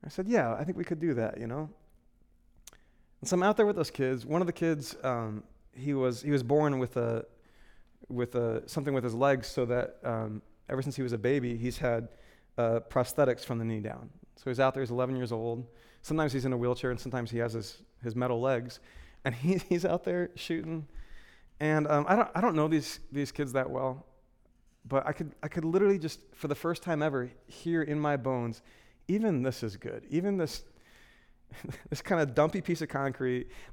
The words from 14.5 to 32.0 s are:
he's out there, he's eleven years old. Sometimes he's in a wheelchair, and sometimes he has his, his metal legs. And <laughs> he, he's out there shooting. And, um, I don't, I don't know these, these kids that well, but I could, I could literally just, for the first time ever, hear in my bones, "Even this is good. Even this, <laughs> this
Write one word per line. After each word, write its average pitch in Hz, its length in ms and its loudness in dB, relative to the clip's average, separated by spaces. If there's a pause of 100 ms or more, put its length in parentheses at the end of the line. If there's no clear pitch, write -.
he's 120 100 0
out 131 140 6
there, 135 80 -2
he's 120 80 -4
eleven 127 260 0
years 123 160 -4
old. 117 340 -4 (360)
Sometimes 156 320 0
he's 131 100 -2
in 131 80 0
a 127 40 0
wheelchair, 123 340 0
and 120 100 -4
sometimes 120 300 -4
he 117 80 -4
has 117 160 -2
his, 110 280 -8 (200)
his 117 120 -6
metal 123 280 0
legs. 127 380 -2 (440)
And 123 100 0
<laughs> 120 80 -10
he, 180 140 4 (140)
he's 175 160 2
out 175 180 0
there 175 300 0
shooting. 160 520 -4 (720)
And, 151 260 4
um, 147 200 4
I 185 100 6
don't, 226 180 4
I 170 80 2
don't 208 140 4
know 156 120 4
these, 156 320 0 (100)
these 139 220 -4
kids 135 220 -4
that 131 160 0
well, 131 340 -4 (800)
but 135 220 2
I 151 60 -2
could, 156 300 -6
I 147 60 -6
could 160 160 -4
literally 190 340 6
just, 156 220 -6 (140)
for - 140 -6
the 143 60 0
first 165 280 -2
time 160 180 0
ever, 139 300 0 (160)
hear 170 360 0
in 147 160 0
my 147 200 2
bones, 120 420 -2 (460)
"Even 190 360 2
this 131 200 0
is 104 140 -4
good. 113 320 -10
Even 190 300 0
this, - 260 -4 (640)
<laughs> - 640 -14
this 147 100 -6